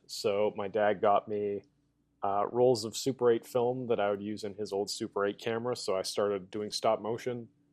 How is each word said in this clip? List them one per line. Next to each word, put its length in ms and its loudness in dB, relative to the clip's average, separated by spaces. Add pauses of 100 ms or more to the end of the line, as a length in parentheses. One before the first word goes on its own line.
so 480 0
my 120 -4
dad 340 2
got 260 4
me, 360 -4 (600)
uh, 280 0
rolls 340 4
of 120 -8
Super 340 2
eight 140 0
film 420 -2
that 120 2
I 100 2
would 140 -2
use 200 -6
in 120 -8
his 180 -6
old 160 0
Super 360 -2
eight 140 -2
camera. 360 -2
So 200 -2
I 80 0
started 480 -2
doing 200 -6
stop 300 2
motion, 480 -6 (240)